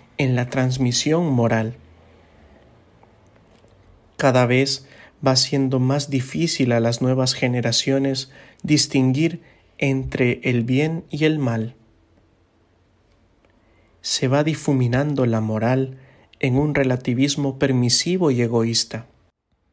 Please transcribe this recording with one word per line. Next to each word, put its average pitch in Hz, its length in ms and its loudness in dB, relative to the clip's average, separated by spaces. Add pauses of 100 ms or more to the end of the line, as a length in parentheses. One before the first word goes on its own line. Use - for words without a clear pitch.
(180)
en 127 180 2
la 123 140 -2
transmisión 135 800 0
moral. 117 440 0 (2500)
Cada 127 260 4
vez 127 420 0 (400)
va 131 80 4
siendo 135 460 0
más 139 300 0
difícil 139 640 -2
a 117 80 2
las 117 200 0
nuevas 131 320 0
generaciones 131 1000 -2 (320)
distinguir 147 800 2 (360)
entre 131 680 0
el 120 180 0
bien 143 480 0
y 151 140 -2
el 156 160 2
mal. 117 340 -4 (2250)
Se - 260 -2
va 143 160 2
difuminando 135 800 0
la 113 140 0
moral 117 580 -2 (400)
en 131 200 0
un 147 180 0
relativismo 135 840 0
permisivo 139 720 2
y 120 100 2
egoísta. 113 680 -2 (640)